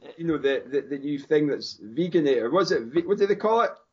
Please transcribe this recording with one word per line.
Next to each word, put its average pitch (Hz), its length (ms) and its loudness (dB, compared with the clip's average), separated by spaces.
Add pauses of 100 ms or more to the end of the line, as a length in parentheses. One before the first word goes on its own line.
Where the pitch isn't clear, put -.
(180)
you 165 80 -8
know, 156 120 0
the, 135 280 0
the, 135 160 -2
the 135 180 -8
new 143 200 -6
thing 151 280 2
that's 113 360 -6
Veganator. 135 680 0
What's 185 200 2
it? 135 120 0
Ve-, 139 180 -2
what 185 160 0
do 202 100 2
they 202 80 2
call 220 260 2
it? 214 100 0 (220)